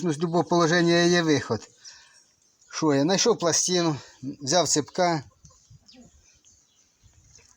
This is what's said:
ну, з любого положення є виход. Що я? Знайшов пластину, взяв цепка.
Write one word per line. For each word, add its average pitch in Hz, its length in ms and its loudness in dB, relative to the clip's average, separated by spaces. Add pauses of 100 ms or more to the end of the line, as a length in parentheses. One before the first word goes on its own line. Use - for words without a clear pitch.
ну, 165 100 -2
з 139 40 -6
любого 165 260 -2
положення 170 500 2
є 175 280 4
виход. 139 480 -2 (1000)
Що 156 220 0
я? 139 80 2
Знайшов 190 360 2
пластину, 170 580 -2 (280)
взяв 143 440 -2
цепка. 156 560 -2 (2250)